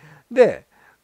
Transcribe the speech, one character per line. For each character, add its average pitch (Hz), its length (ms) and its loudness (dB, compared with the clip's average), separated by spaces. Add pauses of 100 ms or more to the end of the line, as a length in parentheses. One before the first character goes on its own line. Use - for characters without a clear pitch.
(320)
で、 226 360 0 (360)